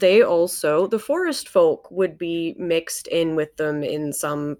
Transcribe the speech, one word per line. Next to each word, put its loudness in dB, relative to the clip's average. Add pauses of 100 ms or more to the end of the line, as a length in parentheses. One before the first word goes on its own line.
they 6
also, 2
the -2
forest -4
folk 2
would -2
be -6
mixed -4
in 0
with -4
them -2
in -4
some -6